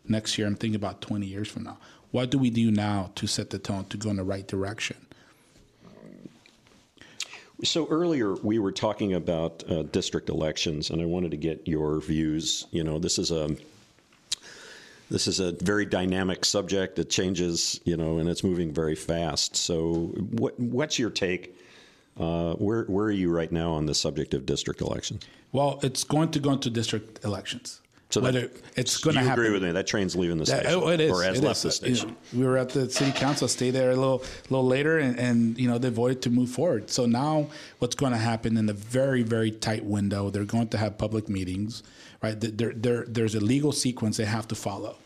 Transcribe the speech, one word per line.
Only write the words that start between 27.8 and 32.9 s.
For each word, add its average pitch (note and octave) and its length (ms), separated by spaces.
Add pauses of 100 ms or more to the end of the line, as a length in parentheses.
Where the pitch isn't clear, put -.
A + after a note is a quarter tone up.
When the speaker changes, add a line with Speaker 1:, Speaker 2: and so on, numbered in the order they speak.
Speaker 2:
So G#2+ 120
that, B2+ 120
Speaker 1:
Whether A#2+ 180 (260)
it's - 220
gonna - 220
Speaker 2:
you B2+ 100
agree A#2+ 160
Speaker 1:
happen. G#2 60
Speaker 2:
with F#2+ 100
me? F2 80
That F#2+ 140
train's F#2 300
leaving E2+ 220
the D#2 80
Speaker 1:
That, - 180
Speaker 2:
station, F3 180
Speaker 1:
oh, D#3+ 60
it E3 140
is. D#3 100
Speaker 2:
or F2+ 120
has F#2 160
Speaker 1:
It C#3 40
Speaker 2:
left - 220
Speaker 1:
is. - 140
Speaker 2:
the - 100
Speaker 1:
You B2+ 40
know, A#2+ 60
Speaker 2:
station. - 160 (180)
Speaker 1:
we B2 120
were C3 120
at B2+ 120
the C3 200
city C#3 220